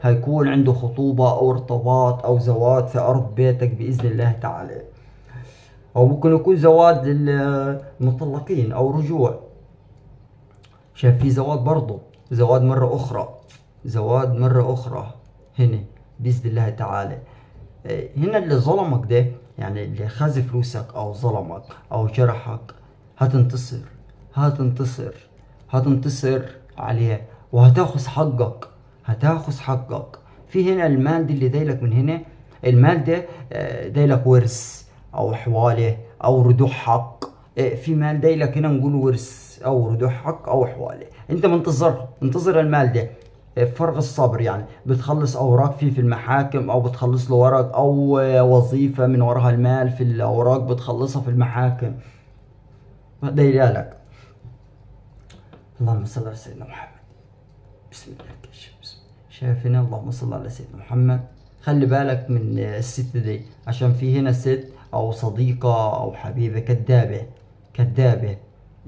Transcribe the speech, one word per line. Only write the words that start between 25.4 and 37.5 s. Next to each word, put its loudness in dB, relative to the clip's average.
هتنتصر 0
عليه -2
وهتاخذ 6
حقك، -4
هتاخذ -2
حقك. -8
في 0
هنا 0
المال 2
ده -2
اللي 0
دايلك -2
من 0
هنا، 0
المال 6
ده، 0
آه، -8
دايلك 2
ورث 2
أو -4
حوالة 0
أو 4
ردوح 6
حق. -4